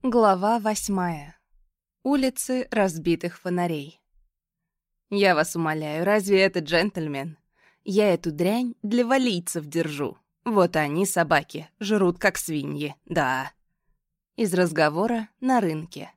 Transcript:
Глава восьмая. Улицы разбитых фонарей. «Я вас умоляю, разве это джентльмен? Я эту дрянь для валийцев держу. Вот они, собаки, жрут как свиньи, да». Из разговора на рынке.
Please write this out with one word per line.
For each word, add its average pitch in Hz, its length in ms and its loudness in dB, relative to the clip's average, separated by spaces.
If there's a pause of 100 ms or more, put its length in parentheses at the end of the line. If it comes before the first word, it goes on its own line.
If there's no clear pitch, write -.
Глава 214 520 4
восьмая. 180 760 -4 (680)
Улицы 262 640 -2
разбитых 170 720 -2
фонарей. 170 600 -4 (1080)
«Я 196 240 4
вас 160 220 0
умоляю, 156 480 -2
разве 196 380 4
это 190 180 0
джентльмен? 160 760 -2 (460)
Я 202 320 2
эту 170 160 -4
дрянь 208 540 -2
для 233 200 0
валийцев 208 640 0
держу. 147 500 -4 (280)
Вот 190 320 2
они, 156 300 0
собаки, 165 600 0 (120)
жрут 196 400 2
как 190 180 0
свиньи, 147 560 -6 (100)
да». 135 460 -2 (840)
Из 196 180 0
разговора 180 760 0 (120)
на 254 200 2
рынке. 160 560 -6